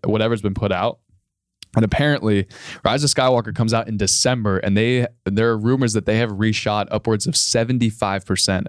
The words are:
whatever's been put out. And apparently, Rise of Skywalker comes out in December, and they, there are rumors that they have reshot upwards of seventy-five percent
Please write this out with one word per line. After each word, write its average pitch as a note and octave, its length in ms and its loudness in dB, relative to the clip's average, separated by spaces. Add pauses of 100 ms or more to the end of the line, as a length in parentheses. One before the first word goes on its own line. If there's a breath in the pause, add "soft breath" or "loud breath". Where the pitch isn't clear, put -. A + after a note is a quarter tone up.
whatever's G#2+ 360 0
been G2 140 -2
put G2+ 160 -2
out. F#2+ 260 -2 (800)
And A2+ 100 2
apparently, G#2+ 640 0 (360 loud breath)
Rise C#3 200 2
of C#3+ 80 2
Skywalker A#2+ 420 2
comes A2+ 220 0
out A2+ 120 0
in A2 80 -6
December, G#2 640 0
and G2+ 180 0
they, A#2+ 300 2 (200)
there A2 260 2
are A2 60 0
rumors A#2+ 360 0
that G#2+ 140 -2
they A2 100 2
have A2+ 140 0
reshot G#2 580 0
upwards A2 380 -2
of D#3+ 80 -2
seventy-five A2+ 920 0
percent F#2+ 440 0